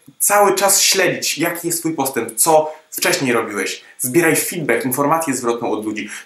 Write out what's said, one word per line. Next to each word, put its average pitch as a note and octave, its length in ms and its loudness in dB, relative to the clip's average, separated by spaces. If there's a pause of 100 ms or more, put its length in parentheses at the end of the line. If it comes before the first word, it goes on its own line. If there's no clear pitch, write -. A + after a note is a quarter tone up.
(180)
cały G3+ 360 4
czas F#3+ 260 2
śledzić, E3 580 0
jaki E3+ 280 -4
jest D#3+ 140 -4
twój D#3+ 140 -4
postęp, C3+ 420 -4
co D#3 360 4 (180)
wcześniej D#3 420 -2
robiłeś. G#2 520 -4 (140)
Zbieraj D#3 380 2
feedback, C#3+ 480 -2
informację C#3+ 500 0
zwrotną A#2 360 -2
od G#2+ 140 2
ludzi, G#2 260 -6 (160)